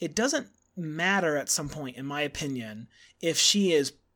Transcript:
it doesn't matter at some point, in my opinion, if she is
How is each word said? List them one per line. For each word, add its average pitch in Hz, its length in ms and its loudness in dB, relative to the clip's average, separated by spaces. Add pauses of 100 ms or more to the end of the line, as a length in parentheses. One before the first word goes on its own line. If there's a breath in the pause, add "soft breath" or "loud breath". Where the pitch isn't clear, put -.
it 156 160 -6
doesn't 277 320 0 (280)
matter 170 600 0
at 139 120 -4
some 147 200 0
point, 139 280 -10
in 131 80 -10
my 143 180 -4
opinion, 123 640 -6 (320 soft breath)
if 165 180 0
she 196 340 4
is 143 200 4 (240)